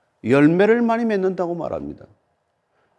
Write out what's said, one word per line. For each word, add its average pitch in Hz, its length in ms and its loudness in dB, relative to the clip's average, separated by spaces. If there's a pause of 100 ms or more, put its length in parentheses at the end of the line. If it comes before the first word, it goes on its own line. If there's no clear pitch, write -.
(220)
열매를 170 600 4
많이 226 240 -2
맺는다고 185 480 -4
말합니다. 73 500 -10 (960)